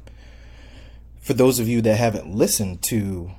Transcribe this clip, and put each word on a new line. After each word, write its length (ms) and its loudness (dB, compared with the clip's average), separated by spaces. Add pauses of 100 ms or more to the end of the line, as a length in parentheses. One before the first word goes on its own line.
(1200)
For 140 -2
those 260 4
of 80 0
you 140 0
that 120 4
haven't 400 0
listened 480 -2
to 560 -4